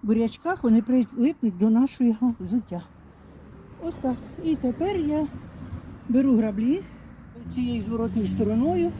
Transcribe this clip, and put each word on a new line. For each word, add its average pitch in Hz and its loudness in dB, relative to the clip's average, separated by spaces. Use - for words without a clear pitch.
бурячках, 226 0
вони 226 6
прилипнуть 240 0
до 214 4
нашого 240 2
взуття. 185 -4
Ось 330 -6
так. 254 -4
І 320 2
тепер 302 -2
я 302 0
беру 262 4
граблі 220 2
цією 240 -4
зворотною 220 -2
стороною. 240 2